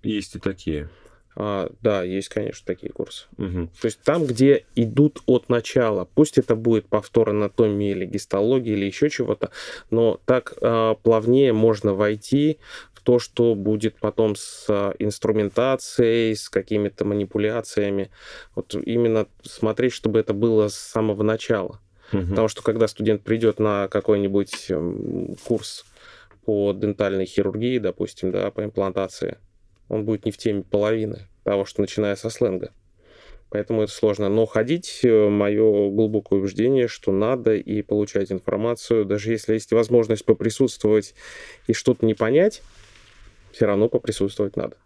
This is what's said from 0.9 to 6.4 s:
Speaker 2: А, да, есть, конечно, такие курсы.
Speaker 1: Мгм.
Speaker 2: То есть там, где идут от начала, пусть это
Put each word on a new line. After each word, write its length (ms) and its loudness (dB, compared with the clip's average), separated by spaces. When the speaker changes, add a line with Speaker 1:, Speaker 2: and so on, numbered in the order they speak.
Speaker 2:
А, 320 -4
да, 220 0
есть, 240 -6
конечно, 360 -6
такие 280 -8
курсы. 340 -12
Speaker 1:
Мгм. 300 -6
Speaker 2:
То 60 -4
есть 180 -4
там, 200 0
где 400 2
идут 500 2
от 220 2
начала, 680 0
пусть 240 4
это 160 2